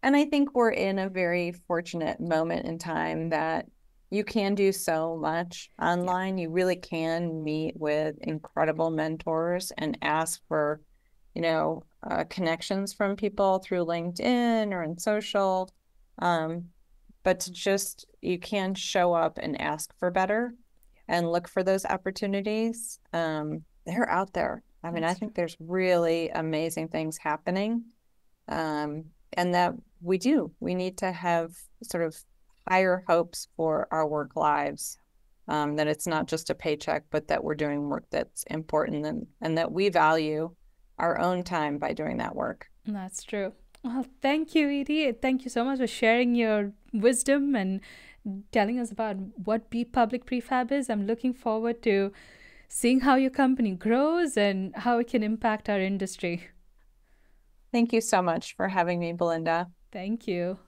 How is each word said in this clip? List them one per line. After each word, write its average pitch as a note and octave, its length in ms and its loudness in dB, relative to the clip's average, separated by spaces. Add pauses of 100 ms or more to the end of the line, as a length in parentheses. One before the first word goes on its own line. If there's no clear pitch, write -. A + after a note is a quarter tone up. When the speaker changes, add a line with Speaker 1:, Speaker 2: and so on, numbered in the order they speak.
Speaker 1:
And C4+ 140 6
I D4 80 6
think C#4+ 280 2
we're A#3 180 4
in G3 280 0
a F#3+ 100 0
very F3 440 0
fortunate E3+ 640 -4
moment E3 460 0
in E3 120 -6
time D#3+ 520 -2
that D#3+ 380 -2 (440)
you G#3+ 140 -2
can G3+ 280 0
do G3 200 4
so E3 420 -2
much E3 540 -4 (120)
online. F3+ 560 0
Speaker 2:
Yeah. F3+ 60 -2
Speaker 1:
You D#3+ 60 -4
really F3+ 260 2
can E3 680 -4
meet D#3 360 -4
with D3+ 440 0
incredible D#3 680 -2
mentors D#3+ 840 -2
and D#3 240 -4
ask D#3 480 -2
for, D3+ 320 0 (540)
you E3 60 -4
know, D#3+ 420 0 (200)
uh, - 260 -2
connections F#3+ 600 -2
from G3+ 240 0
people G3 440 2
through F3+ 260 0
LinkedIn G#3 880 0
or F3 100 -2
in E3 140 -4
social. G3 720 0 (500)
Um, E3+ 460 0 (580)
but F#3 180 4
to C#4+ 100 -8
just, D4 540 -2 (160)
you F3+ 180 -2
can F#3+ 360 -2
show F3 380 2
up E3 280 2
and D#3 200 -4
ask D3+ 360 -4
for F3+ 140 0
better G#3 420 0 (540)
Speaker 2:
Yeah. - 100 0
Speaker 1:
and E3+ 140 2
look F3 160 0
for F#3 160 0
those G3 220 2
opportunities. G#3 1120 -2 (140)
Um, D#3 500 -2 (220)
they're E3+ 240 -2
out F#3 240 0
there. - 300 -2 (220)
I E3+ 60 -6
mean, E3+ 120 -2
I D#3+ 40 2
Speaker 2:
That's F3+ 120 -2
Speaker 1:
think G#3+ 140 -8
Speaker 2:
true. F3+ 80 -2
Speaker 1:
there's E3 180 -4
really E3+ 680 2
amazing D#3+ 600 -2
things D#3+ 280 -4
happening, G3+ 680 -2 (640)
um, D3+ 580 -4 (280)
and F3 220 2
that F3 180 4 (260)
we F3+ 200 0
do. B3+ 400 2
We F3+ 160 -2
need F#3 240 -4
to F#3 120 -2
have E3+ 440 0 (260)
sort F3 220 -4
of D#3+ 120 -4 (540)
higher F#3 380 4
hopes E3+ 400 2 (100)
for D#3+ 320 0
our D#3+ 180 2
work D3 280 -4
lives, D3 640 -2 (480)
um, D3 300 0
that D3+ 100 2
it's D3+ 180 -2
not E3 220 -2
just - 240 -4
a - 40 0
paycheck, D3+ 540 -2
but D3+ 200 -2
that - 140 0
we're D#3 120 -2
doing D3 340 -2
work - 220 -4
that's - 320 -6
important D#3 640 -2
and, D#3+ 180 -6 (160)
and D#3+ 160 0
that E3 140 0
we F#3+ 180 2
value D#3+ 640 2 (460)
our E3+ 200 2
own F3+ 240 0
time D#3 360 -2
by D3+ 120 -2
doing D3+ 260 -4
that A#2 180 -4
work. - 320 -6 (180)
Speaker 2:
That's F#3+ 380 -8
true. G3 300 -4 (300)
Well, B3 220 -4 (160)
thank D#4 320 2
you, D4+ 160 4
Edie. C#4+ 440 0
Thank C4 320 0
you B3 40 -6
so A#3 140 0
much C4+ 160 0
for B3 80 2
sharing A#3+ 480 4
your G#3+ 380 2 (200)
wisdom C4+ 640 4
and F#3+ 260 0 (720)
telling A3+ 280 2
us A#3 120 -4
about G#3 260 -4 (260)
what A3 280 -2
Be A#3 120 -2
Public A#3+ 420 0
Prefab B3+ 460 -2
is. C#4 200 0
I'm G3+ 160 0
looking A#3 260 0
forward A#3 500 -2
to G3 280 4 (560)
seeing B3+ 340 2
how C4+ 140 6
your C4 140 4
company C4 420 2
grows C4+ 680 2
and F#3+ 380 2
how A#3+ 220 0
it A#3+ 100 0
can A#3 160 2
impact G#3+ 460 0
our G3+ 100 2
industry. F#3+ 680 -2 (1200)
Speaker 1:
Thank A#3 220 2
you A3+ 80 4
so G3+ 200 4
much E3 340 -2
for F#3+ 140 -2
having F3 300 0
me, E3+ 140 -4
Belinda. E3+ 540 0 (240)
Speaker 2:
Thank G#3 360 -6
you. F3+ 300 -2 (100)